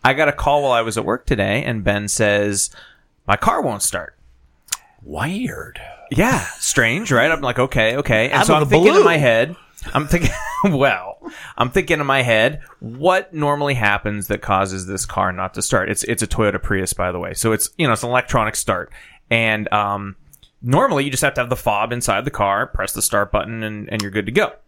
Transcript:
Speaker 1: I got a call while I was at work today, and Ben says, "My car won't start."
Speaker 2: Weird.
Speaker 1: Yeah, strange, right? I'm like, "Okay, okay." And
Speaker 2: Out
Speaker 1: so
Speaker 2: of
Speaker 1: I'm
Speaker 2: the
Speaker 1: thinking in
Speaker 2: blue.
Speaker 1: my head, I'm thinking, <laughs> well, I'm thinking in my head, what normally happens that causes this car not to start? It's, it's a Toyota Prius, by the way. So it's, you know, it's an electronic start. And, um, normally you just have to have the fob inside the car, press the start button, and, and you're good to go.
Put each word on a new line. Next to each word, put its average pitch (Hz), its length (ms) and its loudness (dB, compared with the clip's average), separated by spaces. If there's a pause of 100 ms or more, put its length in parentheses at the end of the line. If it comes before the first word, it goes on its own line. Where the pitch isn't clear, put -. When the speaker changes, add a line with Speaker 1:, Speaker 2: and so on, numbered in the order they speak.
Speaker 1:
I 139 100 4
got 147 160 2
a - 20 0
call 143 320 0
while 135 80 2
I 117 100 4
was 113 160 -2
at 107 60 -2
work 101 220 -4
today, 104 380 0
and 113 200 -4
Ben 104 240 -2
says, 104 640 2 (580)
"My 101 80 4
car - 260 0
won't 117 200 -4
start." - 340 -6 (880)
Speaker 2:
Weird. - 800 -6 (300)
Speaker 1:
Yeah, 226 340 2 (140)
strange, 135 520 0
right? 127 200 4
I'm 156 100 0
like, 123 180 -2
"Okay, 123 380 2
okay." 117 320 2
And 143 120 2
Speaker 2:
Out - 40 4
Speaker 1:
so 165 80 4
Speaker 2:
of 151 80 4
Speaker 1:
I'm - 40 2
Speaker 2:
the 131 40 -4
Speaker 1:
thinking 165 240 6
in - 60 4
Speaker 2:
blue. - 40 8
Speaker 1:
my 170 140 4
head, 131 380 2 (380)
I'm 147 140 0
thinking, 165 220 2 (200)
<laughs> 1047 140 -4
well, 127 560 2 (380)
I'm 127 120 0
thinking 170 300 0
in 143 60 -2
my 135 160 2
head, 120 400 2 (180)
what 165 540 0
normally 143 400 0
happens 104 540 0
that 101 140 -2
causes 95 440 0
this 95 200 -6
car 95 280 -2
not 92 220 -6
to - 60 -6
start? 98 280 0
It's, - 160 -4
it's 113 180 -2
a 101 40 -4
Toyota 101 360 0
Prius, 95 300 -2
by 90 180 -4
the 87 80 -8
way. 87 140 -8
So 113 180 0
it's, - 260 -2
you 160 100 0
know, 117 60 2
it's - 100 -2
an 120 60 -6
electronic 120 460 0
start. - 360 -4 (380)
And, 110 440 0
um, 101 420 -2 (460)
normally 143 420 2
you 143 80 -4
just 127 120 -2
have 139 100 2
to 127 80 -2
have 120 80 -2
the 123 80 0
fob 110 340 0
inside 120 320 -2
the 143 80 -4
car, 101 360 0
press - 260 -6
the 92 80 -6
start 101 300 0
button, 110 320 -4
and, 107 280 -10
and 104 100 -4
you're 101 100 -6
good 101 160 -2
to 117 40 -8
go. 185 220 0 (140)